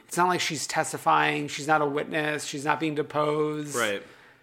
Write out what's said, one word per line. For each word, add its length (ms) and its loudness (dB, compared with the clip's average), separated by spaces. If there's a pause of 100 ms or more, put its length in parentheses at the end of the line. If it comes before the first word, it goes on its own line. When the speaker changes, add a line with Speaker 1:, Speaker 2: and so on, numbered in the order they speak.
Speaker 1:
It's 100 -4
not 100 4
like 140 0
she's 260 -4
testifying. 800 2
She's 200 -6
not 140 4
a 40 4
witness. 580 -2
She's 220 -8
not 160 2
being 140 -2
deposed. 800 0
Speaker 2:
Right. 280 0 (400)